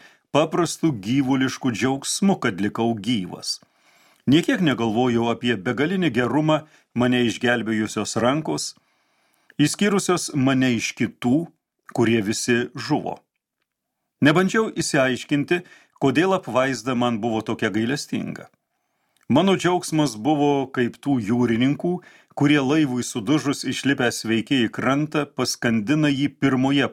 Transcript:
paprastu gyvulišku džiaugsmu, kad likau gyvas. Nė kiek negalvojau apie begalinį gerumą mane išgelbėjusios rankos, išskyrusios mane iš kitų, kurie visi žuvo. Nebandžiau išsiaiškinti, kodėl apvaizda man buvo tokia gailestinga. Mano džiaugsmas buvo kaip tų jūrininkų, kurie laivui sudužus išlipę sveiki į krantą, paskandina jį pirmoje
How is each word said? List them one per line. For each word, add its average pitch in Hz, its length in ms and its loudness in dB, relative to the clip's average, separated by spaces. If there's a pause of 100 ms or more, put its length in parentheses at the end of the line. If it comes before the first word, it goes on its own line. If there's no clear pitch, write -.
(320)
paprastu 165 600 0
gyvulišku 131 800 0
džiaugsmu, 135 640 0
kad 98 240 -4
likau 113 320 -2
gyvas. 98 640 -6 (720)
Nė 156 160 6
kiek 247 160 0
negalvojau 117 720 2
apie 117 240 -2
begalinį 143 560 -2
gerumą 147 480 0 (320)
mane 123 320 2
išgelbėjusios 107 960 -2
rankos, 147 540 -2 (800)
išskyrusios 185 800 0
mane 131 400 2
iš - 180 -4
kitų, 131 540 -2 (420)
kurie 113 320 2
visi 117 540 0
žuvo. 117 440 -4 (1000)
Nebandžiau 185 480 4
išsiaiškinti, 143 920 -2 (380)
kodėl 190 340 2
apvaizda 127 600 -2
man 120 260 0
buvo 110 200 -2
tokia 110 300 -2
gailestinga. 113 800 -6 (800)
Mano 180 280 4
džiaugsmas 160 640 0
buvo 143 480 2
kaip 120 320 -2
tų 143 160 0
jūrininkų, 120 760 0 (440)
kurie 147 240 4
laivui 135 420 0
sudužus 131 600 -2
išlipę 131 480 0
sveiki 113 520 0
į 107 100 -4
krantą, 147 500 -2
paskandina 127 880 0
jį 139 160 -2
pirmoje 131 640 0